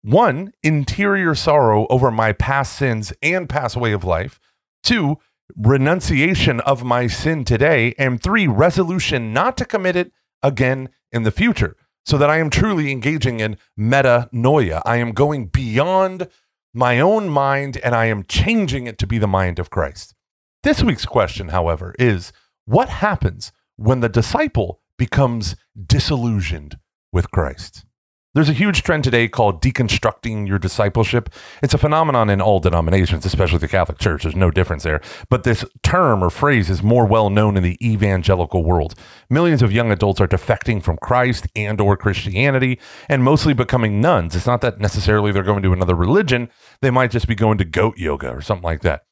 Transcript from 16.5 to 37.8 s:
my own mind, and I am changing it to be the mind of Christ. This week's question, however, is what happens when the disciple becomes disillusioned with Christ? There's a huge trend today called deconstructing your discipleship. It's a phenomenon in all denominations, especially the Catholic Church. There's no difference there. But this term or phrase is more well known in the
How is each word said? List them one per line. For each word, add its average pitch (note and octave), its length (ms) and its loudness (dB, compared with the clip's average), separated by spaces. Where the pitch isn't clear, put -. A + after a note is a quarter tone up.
my B2 260 2
own G3 300 2
mind, C#3 540 -2
and B2 100 0
I A2+ 120 2
am G#2+ 180 -2
changing D3+ 640 -2
it A2 100 -14
to - 80 -4
be A2 140 -2
the G#2 80 0
mind F#2 320 0
of F2+ 100 -8
Christ. - 460 -6
This D4 180 2
week's G3+ 240 0
question, F#2+ 440 -2
however, E2+ 500 -2
is G#2+ 340 0
what G#3+ 240 2
happens - 640 -4
when B2+ 240 0
the A#2 100 0
disciple A#2 720 -2
becomes A#2+ 580 0
disillusioned F#2 1000 -2
with F2 160 0
Christ? - 560 -6
There's D3 140 4
a D#3 60 2
huge F3+ 300 0
trend D#3 200 0
today A#2 240 2
called G2+ 340 0
deconstructing A2 840 -2
your G2 100 0
discipleship. G#2 720 0
It's C3+ 120 2
a D3+ 40 4
phenomenon D3 520 2
in G2 100 2
all G2 220 2
denominations, F2 640 2
especially F2+ 320 2
the E2 100 -2
Catholic F2 300 0
Church. - 260 -2
There's E2 140 -4
no F#2 120 4
difference E2 340 -2
there. D2+ 180 -2
But B2 140 0
this A#2 220 0
term C#3 400 2
or F2 60 2
phrase B2+ 400 0
is F2+ 120 -2
more A#2 240 4
well G#2+ 240 4
known G#2 280 2
in F#2 60 2
the F2+ 220 0